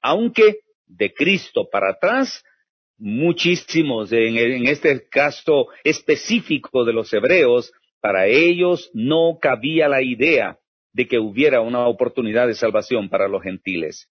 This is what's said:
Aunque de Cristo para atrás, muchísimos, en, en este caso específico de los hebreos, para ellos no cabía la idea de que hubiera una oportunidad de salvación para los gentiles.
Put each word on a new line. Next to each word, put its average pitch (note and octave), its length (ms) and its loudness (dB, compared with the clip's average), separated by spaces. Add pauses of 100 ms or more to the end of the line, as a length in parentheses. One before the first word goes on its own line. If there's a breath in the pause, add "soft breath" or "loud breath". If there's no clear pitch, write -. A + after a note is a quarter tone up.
Aunque G#3+ 600 2 (260)
de G2 260 -4
Cristo E3 580 -2
para G2 200 0
atrás, B3 520 -2 (540)
muchísimos, C#3+ 1160 -2
en, A2+ 260 2
en A#2+ 300 0
este C#3+ 400 0
caso C#3+ 580 0 (180 loud breath)
específico D3+ 1000 -2
de A#2 80 0
los A2 180 -4
hebreos, B2 580 2 (300)
para G2 260 0
ellos F3 680 2
no D#3+ 440 0
cabía D3 480 0
la C#3 140 2
idea B2 580 0 (360)
de B2+ 120 -2
que B2 120 0
hubiera A#2 420 0
una A#2+ 260 -2
oportunidad A#2+ 600 0
de A#2 80 -2
salvación G#2+ 560 -2
para G2 180 0
los G2 140 -4
gentiles. F#2 680 -8